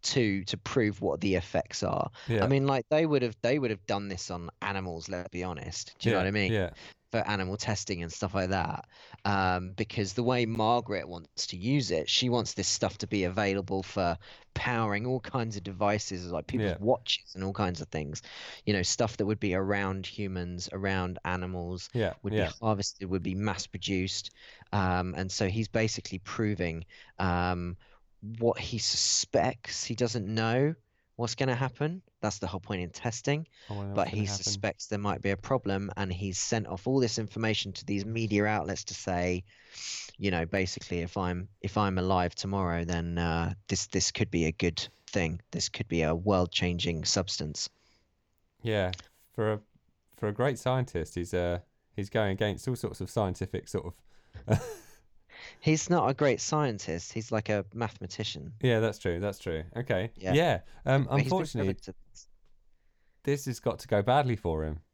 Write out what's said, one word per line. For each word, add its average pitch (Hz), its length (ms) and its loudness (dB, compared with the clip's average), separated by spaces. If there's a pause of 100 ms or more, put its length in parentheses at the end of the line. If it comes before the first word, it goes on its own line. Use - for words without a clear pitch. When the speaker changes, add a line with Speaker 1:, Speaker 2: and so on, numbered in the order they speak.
Speaker 1:
to, 101 440 2
to 101 120 -4
prove 107 460 0
what 78 180 0
the 98 140 4
effects - 480 -2
are. - 280 0 (180)
Speaker 2:
Yeah. 110 160 4
Speaker 1:
I - 20 4
mean, 135 200 4
like, 135 220 2
they 156 160 4
would 147 180 4
have, 117 200 -2
they 127 160 4
would 127 120 0
have 101 160 -4
done 101 220 -2
this 92 220 -6
on 87 180 -6 (140)
animals, 92 460 -4
let's 90 200 -6
be 90 140 -6
honest. 85 560 -8
Do - 100 0
you 113 60 4
know 95 60 2
Speaker 2:
Yeah, 90 40 2
Speaker 1:
what 92 40 2
I 98 40 0
mean? 104 200 2
Speaker 2:
yeah. 95 180 0 (400)
Speaker 1:
For 113 160 0
animal 95 300 -2
testing 101 460 -2
and 85 100 -6
stuff 95 220 -4
like 92 160 2
that. - 360 -2 (380)
Um, 92 480 2
because 101 400 -2
the 123 100 -2
way 123 220 4
Margaret 110 640 2
wants 85 400 -8
to - 80 -8
use 113 340 2
it, 80 180 2
she - 200 4
wants 120 240 2
this - 160 -2
stuff - 300 0
to - 80 -6
be 98 180 2
available 98 580 0
for 87 360 0 (340)
powering 113 540 0
all 127 140 0
kinds 113 360 -4
of 98 80 -8
devices, 98 640 0
like 80 160 -4
people's 104 260 0
Speaker 2:
Yeah. - 80 -2
Speaker 1:
watches - 540 0
and 95 80 -6
all 98 120 -2
kinds 92 260 0
of 78 80 -8
things. 76 320 -6 (460)
You 104 80 4
know, 92 80 2
stuff 113 340 0
that 104 100 0
would 107 140 0
be 95 140 0
around 95 520 0
humans, 90 640 -6
around 95 540 0
animals, 90 680 -4
Speaker 2:
Yeah, 110 180 2 (100)
Speaker 1:
would 104 120 -2
Speaker 2:
yeah. 101 140 2
Speaker 1:
be 78 120 -6
harvested, 104 480 -2
would 90 140 0
be 95 120 -2
mass 101 320 -2
produced. 92 640 -4 (420)
Um, 92 440 2
and 92 160 -4
so 101 160 0
he's 107 200 0
basically 110 500 -2
proving, 87 680 -2 (340)
um, 90 600 0 (600)
what 117 200 4
he - 200 -6
suspects. - 1080 0
He 120 100 -4
doesn't 113 320 0
know 113 480 2 (420)
what's 117 200 -2
gonna 131 180 2
happen. 143 480 -2 (180)
That's 107 200 -2
the 92 80 -4
whole 92 120 -6
point 92 220 -4
in 87 80 -6
testing. 143 560 -2 (240)
Speaker 2:
I - 40 -4
wonder 101 200 -6
Speaker 1:
But - 20 2 (100)
Speaker 2:
what's - 40 -6
gonna 101 120 -2
Speaker 1:
he 101 40 0
Speaker 2:
happen. 98 180 -4
Speaker 1:
suspects 101 420 -2
there 104 120 -2
might 101 240 -2
be 98 80 2
a 98 60 2
problem, 101 600 0
and 98 160 -2
he's 92 260 -4
sent - 280 0
off 92 220 -6
all 131 100 4
this 120 200 2
information 110 560 -2
to - 100 -12
these 101 200 -2
media 107 420 2
outlets 98 380 0
to - 100 -8
say, 90 500 0 (720)
you 98 160 0
know, 87 140 2
basically, 92 540 -2
if 82 160 -4
I'm, 90 320 -2 (120)
if - 180 -2
I'm 98 200 2
alive 92 360 4
tomorrow, 90 500 0
then, 85 340 -2
uh, 85 360 2 (140)
this, - 180 -2
this - 240 0
could - 220 -2
be 85 140 4
a 80 60 2
good - 320 0 (240)
thing. 87 320 0 (120)
This - 160 -2
could - 200 -6
be 85 140 2
a 78 120 4
world-changing 87 880 2
substance. - 640 -2 (960)
Speaker 2:
Yeah, 104 280 2 (420)
for 107 220 2
a, 104 60 -4 (560)
for 113 120 -2
a 104 40 0
great 123 260 2
scientist, 127 560 0
he's, 87 200 -2
uh, 87 260 2 (340)
he's 98 160 -4
going 104 220 2
against 101 340 0
all 127 100 0
sorts - 240 -6
of 90 100 -6
scientific 95 580 -2
sort 85 260 -4 (540)
of - 120 4
<laughs> 440 240 -10 (760)
Speaker 1:
He's 156 280 2
not 156 220 6
a 135 40 2
great 135 260 4
scientist. 107 720 0
He's 110 180 -6
like 107 180 0
a 104 240 2
mathematician. - 880 -6
Speaker 2:
Yeah, 117 200 4
that's 110 180 2
true. 85 220 0
That's 101 180 -2
true. 80 240 -4 (140)
Okay. 113 400 0
Speaker 1:
Yeah. 92 160 -2
Speaker 2:
Yeah. 147 280 4 (240)
Um, 135 200 4
Speaker 1:
But 131 140 0
he's 143 80 4
Speaker 2:
unfortunately, 131 480 0
Speaker 1:
discovered - 200 -12 (200)
to - 140 -20 (960)
Speaker 2:
this 139 200 2
has 127 160 -4
got - 200 0
to - 80 -14
go 104 140 4
badly 131 340 4
for 80 280 0
him. 78 160 -4 (140)